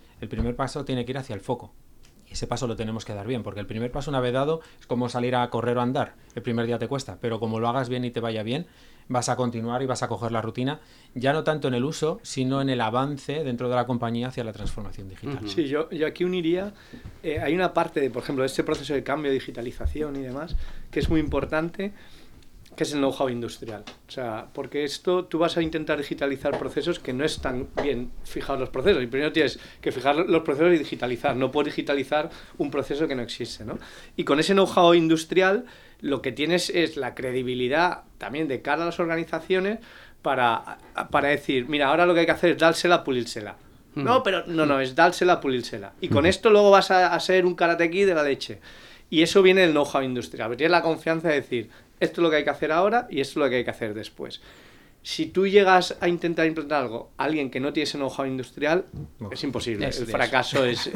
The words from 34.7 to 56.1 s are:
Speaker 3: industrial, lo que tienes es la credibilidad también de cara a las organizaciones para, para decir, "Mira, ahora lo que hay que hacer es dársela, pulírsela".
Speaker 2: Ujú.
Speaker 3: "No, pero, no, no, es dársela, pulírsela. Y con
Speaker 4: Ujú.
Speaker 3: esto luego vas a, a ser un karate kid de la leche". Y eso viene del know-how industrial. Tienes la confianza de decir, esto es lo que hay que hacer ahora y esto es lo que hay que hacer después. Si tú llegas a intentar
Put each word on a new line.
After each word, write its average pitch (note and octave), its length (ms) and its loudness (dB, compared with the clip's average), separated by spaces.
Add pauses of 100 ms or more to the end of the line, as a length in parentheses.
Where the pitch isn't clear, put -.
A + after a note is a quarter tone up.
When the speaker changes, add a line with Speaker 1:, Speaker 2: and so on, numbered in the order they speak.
Speaker 3:
industrial, F3 720 4 (360)
lo C#3 200 -2
que C3+ 100 -4
tienes D#3+ 380 0
es D#3+ 280 0
la A#2+ 180 -6
credibilidad B2+ 880 -2 (160)
también C#3+ 280 -4
de C3 140 -4
cara D3+ 220 -2
a - 20 -2
las E3+ 140 -4
organizaciones F3 800 -2 (420)
para, B2 560 0 (320)
para C#3+ 200 2
decir, C#3 380 0
"Mira, D3 200 0
ahora D#3+ 180 4
lo F3 80 4
que E3 60 4
hay E3 80 4
que E3 40 4
hacer E3 200 4
es C3+ 80 0
dársela, E3+ 440 4
pulírsela". A#2 540 -4 (360)
Speaker 2:
Ujú. D3 80 -6
Speaker 3:
"No, B3+ 200 4
pero, F#3 240 -2
no, D#3+ 220 2
no, C#3 120 2
es C3 140 -2
dársela, F3 480 4
pulírsela. B2 580 -4
Y F#3 100 -6
con C#3+ 160 4
Speaker 4:
Ujú. F#3 40 6
Speaker 3:
esto G#3+ 220 4
luego G#3 180 8
vas G3 220 8
a, F3+ 240 6
a D#3 40 0
ser F#3 280 4
un F3 80 0
karate E3+ 340 2
kid G3 160 2
de F#3 80 4
la D#3 80 2
leche". C3 380 -2 (500)
Y E3 140 4
eso G3 180 6
viene F#3 200 8
del E3+ 100 8
know-how C#3+ 320 2
industrial. B2 540 -4
Tienes D#3+ 140 2
la E3+ 120 6
confianza D#3+ 460 -2
de D3 60 2
decir, A#2+ 340 -4 (300)
esto E3 220 -2
es - 20 6
lo E3 60 4
que D#3 80 4
hay D3+ 60 2
que C#3+ 60 0
hacer D3+ 220 -2
ahora G#3+ 380 2
y C#3 120 -2
esto C3+ 180 -4
es D3 60 4
lo B2+ 40 2
que B2 80 0
hay A#2+ 60 0
que A#2+ 80 -4
hacer A2 220 -6
después. - 480 -12 (640)
Si - 240 -4
tú F#3+ 200 2
llegas F#3 540 6
a F3+ 80 2
intentar E3+ 380 0